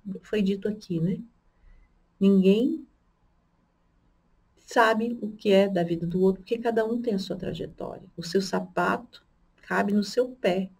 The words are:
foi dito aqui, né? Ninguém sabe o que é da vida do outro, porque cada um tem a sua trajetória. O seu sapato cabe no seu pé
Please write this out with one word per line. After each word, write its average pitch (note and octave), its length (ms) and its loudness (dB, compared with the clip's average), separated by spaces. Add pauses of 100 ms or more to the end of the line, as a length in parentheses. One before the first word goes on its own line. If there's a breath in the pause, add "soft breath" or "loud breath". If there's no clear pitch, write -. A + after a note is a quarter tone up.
(220)
foi G#3+ 180 -2
dito G3 280 0
aqui, G3 320 -6
né? G#3+ 200 -2 (1000)
Ninguém G3 680 4 (1700)
sabe A#3 640 0
o G#3 80 -6
que - 200 -2
é G3 160 6
da F#3+ 160 0
vida E3+ 240 -4
do F3+ 140 -2
outro, F#3+ 220 2
porque A#3 160 -4
cada A3+ 260 0
um A#3 160 -2
tem A#3 140 -2
a F#3+ 40 0
sua - 160 -6
trajetória. - 800 -10
O E3+ 80 -12
seu F#3+ 200 0
sapato F#3+ 840 -4 (380)
cabe G3+ 300 -2
no G3+ 120 2
seu B3+ 240 0
pé F#3+ 520 -2